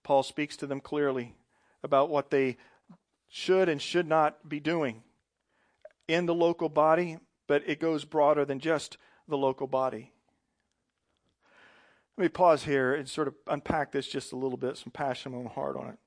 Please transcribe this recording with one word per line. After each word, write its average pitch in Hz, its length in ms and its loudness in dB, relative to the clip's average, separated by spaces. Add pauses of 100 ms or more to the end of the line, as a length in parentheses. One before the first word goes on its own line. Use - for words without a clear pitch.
Paul 135 220 2
speaks - 340 -6
to 143 100 -8
them 139 140 -6
clearly 135 540 -2 (480)
about 139 280 4
what 143 180 0
they 135 280 2 (680)
should 185 400 2
and 147 140 -2
should 170 260 -2
not 156 400 2
be 147 120 -8
doing 143 420 -2 (1040)
in 170 200 0
the 170 80 2
local 170 340 2
body, 160 480 2 (300)
but 147 180 2
it 151 140 -4
goes 156 260 -2
broader 147 400 2
than 139 140 -6
just 156 380 -4 (300)
the 151 80 -4
local 135 300 -2
body. 131 480 -4 (2000)
Let 208 40 -2
me 170 80 2
pause 165 340 4
here 135 300 2
and 143 160 -6
sort 151 180 -4
of 143 60 -6 (140)
unpack 147 440 -4
this 135 160 -4
just - 240 -8
a 127 60 -10
little 127 200 -4
bit, 127 200 -6
some - 140 -16
passion 135 420 -6
in 123 100 -10
my 113 60 -12
heart 139 260 -6
on - 140 -10
it. 214 180 -18